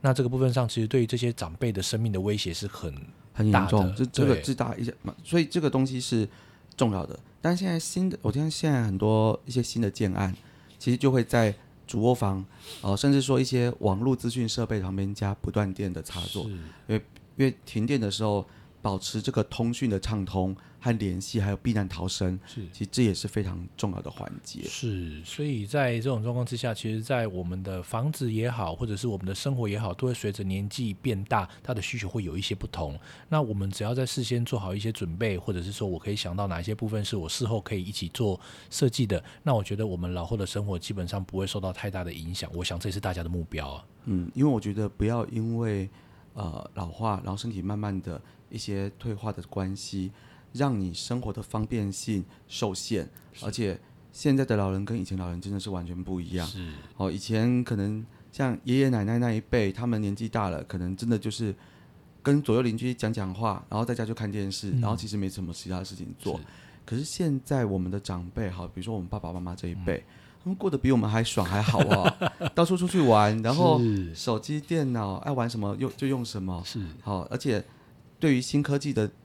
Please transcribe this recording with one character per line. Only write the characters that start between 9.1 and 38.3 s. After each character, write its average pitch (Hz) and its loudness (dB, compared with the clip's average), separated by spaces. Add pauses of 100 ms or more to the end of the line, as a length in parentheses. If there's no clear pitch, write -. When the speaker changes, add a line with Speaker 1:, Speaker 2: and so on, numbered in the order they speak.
Speaker 2:
一 131 -12
些 123 2
新 117 0
的 101 2
建 98 0
案， 95 0 (440)
其 - 0
实 127 4
就 135 6
会 127 6
在 110 4 (320)
主 113 -2
卧 123 6
房， 95 0 (360)
呃， 98 0
甚 143 4
至 139 6
说 131 4
一 131 4
些 123 2
网 98 2
络 127 4
资 120 -2
讯 117 0
设 113 0
备 107 0
旁 92 -2
边 98 0
加 98 0
不 - -2
断 101 2
电 95 -2
的 82 -6
插 - -8
座， 87 -6
Speaker 1:
是。 110 -6
Speaker 2:
因 92 -8 (300)
为， 107 0 (320)
因 135 4
为 127 2 (120)
停 110 0
电 135 2
的 104 0
时 107 -2
候， 104 2 (380)
保 98 0
持 - -4
这 - -2
个 107 2
通 117 -2
讯 120 0
的 101 2
畅 101 -2
通 95 0 (240)
和 120 0
联 95 0
系， 110 -2
还 101 2
有 98 0
避 123 0
难 101 2
逃 87 -4
生， 92 0
Speaker 1:
是。 - -10 (100)
Speaker 2:
其 - -6
实 95 -10
这 127 4
也 104 6
是 - -6
非 104 -2
常 92 -4 (200)
重 101 0
要 - -6
的 - -8
环 - -10 (120)
节。 - -12
Speaker 1:
是， 87 -4
所 - -8
以 131 -2
在 123 2
这 113 -2
种 120 0
状 120 -2
况 123 0
之 120 -4
下， 117 -2
其 110 -4
实 110 -2
在 117 0
我 92 -4
们 90 -4
的 92 -6
房 123 -2
子 131 -2
也 110 0
好， 98 -2
或 92 -4
者 107 -2
是 120 -2
我 101 0
们 90 -6
的 98 -2
生 139 -2
活 120 0
也 101 0
好， 107 -2
都 - -2
会 127 2
随 110 -2
着 98 -6
年 98 -2
纪 113 -4
变 104 0
大， 101 2 (140)
它 127 -4
的 113 -2
需 - -6
求 104 -6
会 104 -4
有 78 -4
一 98 -2
些 - -2
不 - -6
同。 76 -4 (360)
那 156 4
我 110 0
们 98 0
只 95 -4
要 110 0
在 127 2
事 127 -2
先 120 0
做 120 -2
好 95 -2
一 104 -2
些 110 -2
准 85 -4
备， 101 0
或 87 -4
者 90 -2
是 98 -6
说 101 -4
我 87 -2
可 104 -6
以 101 0
想 90 -4
到 101 0
哪 85 -2
一 - -6
些 104 -2
部 110 -4
分 107 -2
是 104 -2
我 82 -4
事 117 -2
后 110 0
可 - -6
以 92 -2
一 90 -6
起 95 -6
做 101 0 (300)